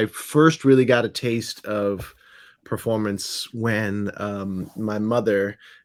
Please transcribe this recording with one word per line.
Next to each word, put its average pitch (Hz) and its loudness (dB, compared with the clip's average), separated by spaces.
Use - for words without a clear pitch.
I 110 2
first 160 2
really 131 6
got 120 4
a 107 -4
taste - -6
of 101 -4
performance 107 -4
when, 107 -2
um, 98 -6
my 107 -4
mother, 104 0